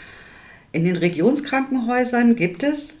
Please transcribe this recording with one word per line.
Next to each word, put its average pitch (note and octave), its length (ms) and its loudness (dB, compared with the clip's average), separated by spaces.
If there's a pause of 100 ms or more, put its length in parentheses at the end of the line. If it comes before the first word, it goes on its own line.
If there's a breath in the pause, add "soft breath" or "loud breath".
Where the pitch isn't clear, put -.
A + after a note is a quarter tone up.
(720 loud breath)
In E3 140 0
den F3+ 100 0
Regionskrankenhäusern A#3+ 1400 0
gibt F3 280 -4
es, D4 380 -4